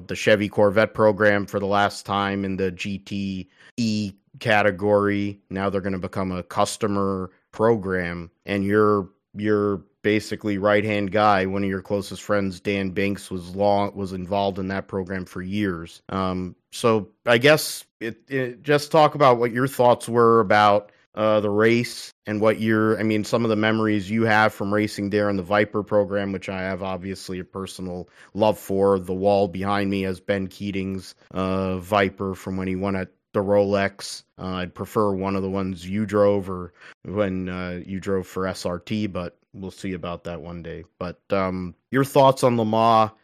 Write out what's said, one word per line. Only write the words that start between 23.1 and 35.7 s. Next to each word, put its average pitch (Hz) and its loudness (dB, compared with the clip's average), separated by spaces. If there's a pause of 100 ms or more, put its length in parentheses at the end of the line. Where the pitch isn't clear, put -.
some 117 -2
of 117 0
the 107 2
memories 107 0
you 110 0
have 107 4
from 101 -4
racing 104 -2
there 104 2
in 98 0
the 95 -4
Viper 104 0
program, 101 0
which 92 -8
I 95 -6
have 95 -6
obviously 95 -8
a 90 -12
personal 92 -10 (260)
love 107 2
for. 98 2
The 92 -6
wall 98 2
behind 98 -2
me 98 0
has 95 -4
Ben 98 -2
Keating's, 95 -8 (160)
uh, 95 -2
Viper 95 0
from 95 -8
when 95 -4
he 92 -4
won 98 -4
at 95 -6 (240)
the 107 0
Rolex. 98 0 (160)
Uh, 95 -10
I'd 92 -6
prefer 104 0
one 95 -2
of 98 -2
the 95 -4
ones 95 -6